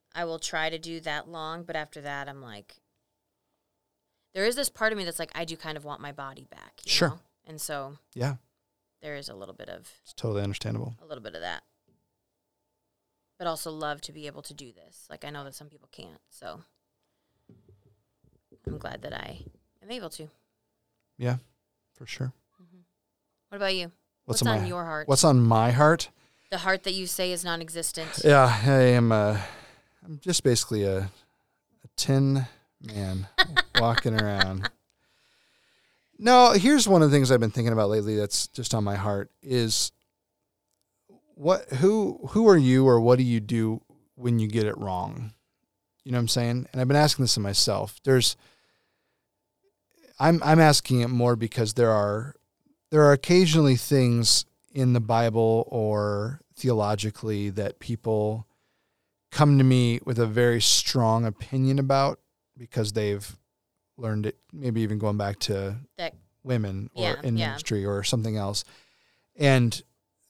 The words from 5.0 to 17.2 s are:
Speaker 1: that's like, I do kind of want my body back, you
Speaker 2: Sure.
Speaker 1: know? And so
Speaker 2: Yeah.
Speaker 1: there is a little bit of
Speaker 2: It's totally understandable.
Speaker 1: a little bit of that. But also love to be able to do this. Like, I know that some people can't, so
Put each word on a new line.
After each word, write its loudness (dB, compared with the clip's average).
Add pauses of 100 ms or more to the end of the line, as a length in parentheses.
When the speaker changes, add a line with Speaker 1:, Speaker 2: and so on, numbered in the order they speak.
Speaker 1:
that's -12
like, -10
I -10
do -14
kind -14
of -18
want -16
my -16
body -18
back, -20
you -8
Speaker 2:
Sure. 0
Speaker 1:
know? -10 (280)
And -18
so -12 (160)
Speaker 2:
Yeah. -6 (680)
Speaker 1:
there -16
is -18
a -20
little -20
bit -20
of -20 (140)
Speaker 2:
It's -20
totally -6
understandable. -8
Speaker 1:
a -20
little -18
bit -16
of -16
that. -12 (1700)
But -10
also -10
love -10
to -16
be -18
able -18
to -20
do -20
this. -20
Like, -20
I -14
know -14
that -20
some -20
people -20
can't, -20 (100)
so -20 (2000)